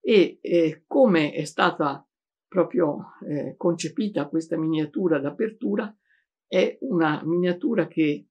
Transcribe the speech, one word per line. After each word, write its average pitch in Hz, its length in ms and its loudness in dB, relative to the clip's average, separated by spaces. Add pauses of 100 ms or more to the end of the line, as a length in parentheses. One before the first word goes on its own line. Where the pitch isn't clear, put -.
E, 190 400 4
eh, 165 460 0
come 185 460 4
è - 120 -6
stata - 640 -2 (420)
proprio, 180 640 -2 (120)
eh, 143 300 -6
concepita 175 720 -4
questa 165 300 -4
miniatura 160 600 -2
d'apertura, 202 760 -4 (520)
è - 340 0
una 165 440 0
miniatura 175 640 0
che 147 440 -2